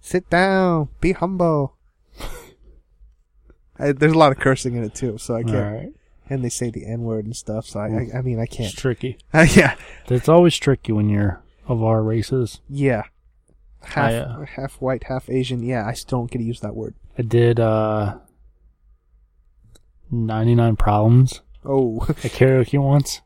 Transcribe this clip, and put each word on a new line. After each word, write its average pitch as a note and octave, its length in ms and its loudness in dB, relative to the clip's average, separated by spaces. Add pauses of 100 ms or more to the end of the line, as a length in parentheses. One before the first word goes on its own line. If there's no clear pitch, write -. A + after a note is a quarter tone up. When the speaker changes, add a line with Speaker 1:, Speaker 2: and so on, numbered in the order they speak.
Speaker 1:
Sit - 240 -4
down. F3+ 580 2 (120)
Be E3+ 100 2
humble. E3+ 640 -2 (420)
<laughs> - 1600 -20
I, C#3+ 140 -2
there's D3 220 2
a D#3+ 60 4
lot D3+ 120 8
of C3 80 -2
cursing C3 380 0
in A#2 80 -4
it, G#2+ 100 -8
too, A2+ 240 -6
so - 160 -6
I A2+ 80 -4
can't. A2 140 -2
Speaker 2:
All G2+ 60 0
right. B2 300 -8 (380)
Speaker 1:
And C3+ 140 -4
they A#2+ 40 -4
say A#2+ 220 -6
the - 160 -12
N-word A2+ 380 -6
and A2 100 -10
stuff, A2 320 -8
so - 140 -10
I, G#2+ 80 -6
Speaker 2:
Oof. A2+ 260 -6
Speaker 1:
I, B2 40 -6
I B2+ 40 -6
mean, B2 160 -4
I A2+ 80 -4
can't. G#2+ 240 -8
Speaker 2:
It's - 100 -14
tricky. C3 440 -4
Speaker 1:
<laughs> - 100 -14
Uh, D#3+ 160 8
yeah. D3+ 240 6 (320)
Speaker 2:
It's B2+ 220 0
always E3+ 280 6
tricky - 360 -2
when G#2 160 0
you're G2+ 340 0 (240)
of A#2 160 -2
our A2 220 0
races. A2+ 640 -2
Speaker 1:
Yeah. C3+ 340 -2 (800)
Half, A2+ 300 -2
Speaker 2:
I, A#2 60 -2
uh, C3+ 280 -10
Speaker 1:
half - 340 -12
white, C3 280 -4
half C3 200 -8
Asian. B2 360 -4
Yeah, A#2+ 200 -4
I A2+ 100 -6
still - 260 -6
don't A#2+ 100 -8
get - 80 -8
to A#2 60 -4
use A#2 160 -8
that A2 160 -10
word. A2 180 -10 (240)
Speaker 2:
I B2+ 40 -4
did, A#2 360 2
uh, G#2+ 600 0 (1900)
ninety-nine A2+ 680 2
Problems A2+ 640 4 (240)
Speaker 1:
Oh. C3 380 0
<laughs> - 60 -4
Speaker 2:
at D3+ 80 -2
karaoke C3 640 2
once. C#3 460 0